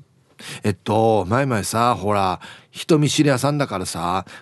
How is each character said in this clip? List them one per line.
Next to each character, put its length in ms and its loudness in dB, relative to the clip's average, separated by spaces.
<laughs> 260 -16
え 80 0
っ 40 -2
と、 520 2
マ 160 2
イ 20 0
マ 140 0
イ 60 -4
さ、 300 2
ほ 180 -2
ら、 280 0
人 300 0
見 100 2
知 140 2
り 60 4
屋 80 4
さ 140 0
ん 60 -2
だ 80 0
か 140 -6
ら 60 -4
さ、 400 -4